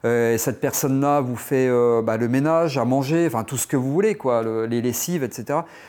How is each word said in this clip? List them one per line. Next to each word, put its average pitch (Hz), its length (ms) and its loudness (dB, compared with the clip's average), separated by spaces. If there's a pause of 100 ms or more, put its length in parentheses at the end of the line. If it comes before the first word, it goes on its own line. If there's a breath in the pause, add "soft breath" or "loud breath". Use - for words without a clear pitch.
Euh, 117 320 2
et - 20 -2
cette 117 240 -4
personne-là 143 580 0
vous 123 160 -2
fait, 131 320 0
euh, 120 360 4
bah, 110 140 0
le 120 100 0
ménage, 147 500 2
à 117 80 0
manger, 139 400 0
enfin 117 180 -2
tout 131 140 -6
ce - 80 -4
que - 100 -4
vous 135 160 0
voulez, 208 220 2
quoi, 120 300 0
le, 113 240 -2
les 120 120 -2
lessives, 127 440 -2
et 113 80 -6
cetera. 147 340 -6 (220 loud breath)